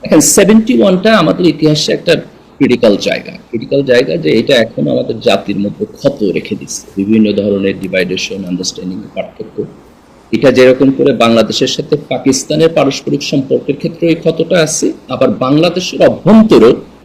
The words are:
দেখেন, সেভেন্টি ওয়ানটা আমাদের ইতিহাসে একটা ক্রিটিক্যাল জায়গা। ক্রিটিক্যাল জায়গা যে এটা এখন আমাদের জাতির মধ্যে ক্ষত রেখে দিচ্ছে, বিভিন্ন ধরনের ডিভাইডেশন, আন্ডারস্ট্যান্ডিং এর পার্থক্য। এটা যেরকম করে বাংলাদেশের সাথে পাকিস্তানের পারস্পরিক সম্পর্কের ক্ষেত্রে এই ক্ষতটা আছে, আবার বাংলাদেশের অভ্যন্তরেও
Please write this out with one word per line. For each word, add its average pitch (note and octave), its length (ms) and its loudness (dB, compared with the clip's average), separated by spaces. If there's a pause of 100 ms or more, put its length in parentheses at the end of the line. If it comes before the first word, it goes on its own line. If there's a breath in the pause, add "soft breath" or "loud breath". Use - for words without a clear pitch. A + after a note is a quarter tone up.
দেখেন, E3+ 180 2
সেভেন্টি A3 600 4
ওয়ানটা G3 340 2
আমাদের F#3 300 0
ইতিহাসে D3+ 460 0
একটা D3+ 240 0 (400)
ক্রিটিক্যাল A#2+ 400 2
জায়গা। - 360 -6
ক্রিটিক্যাল - 500 -6
জায়গা C3+ 340 0
যে D#3 220 0
এটা C3+ 160 0
এখন A#2+ 340 -2
আমাদের B2 320 -4
জাতির - 380 -2
মধ্যে G2+ 340 -4
ক্ষত - 300 -4
রেখে E2+ 320 -4
দিচ্ছে, - 320 -14 (100)
বিভিন্ন G#2 360 2
ধরনের G2 480 -2
ডিভাইডেশন, F#2 640 -4
আন্ডারস্ট্যান্ডিং F#2 540 -8
এর G#2 160 -16
পার্থক্য। - 500 -10 (680)
এটা B2 200 2
যেরকম C3 380 4
করে C#3 220 0
বাংলাদেশের A#2 540 0
সাথে - 300 -4 (120)
পাকিস্তানের C#3+ 600 0
পারস্পরিক C#3+ 540 -2
সম্পর্কের C#3 540 -2
ক্ষেত্রে E3+ 320 -4
এই D#3+ 60 2
ক্ষতটা E3 460 -2
আছে, - 320 -2 (160)
আবার B2+ 200 0
বাংলাদেশের D#3+ 760 0
অভ্যন্তরেও D#3+ 720 6 (280)